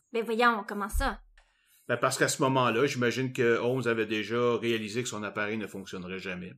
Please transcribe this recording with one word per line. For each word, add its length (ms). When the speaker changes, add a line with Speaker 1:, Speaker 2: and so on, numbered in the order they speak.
Speaker 1:
Ben 120
voyons, 440
comment 220
ça ? 300
Speaker 2:
Ben, 100
parce 200
qu'à 100
ce 140
moment-là, 460
j'imagine 440
que 260
Holmes 300
avait 200
déjà 500
réalisé 460
que 60
son 140
appareil 340
ne 100
fonctionnerait 520
jamais. 380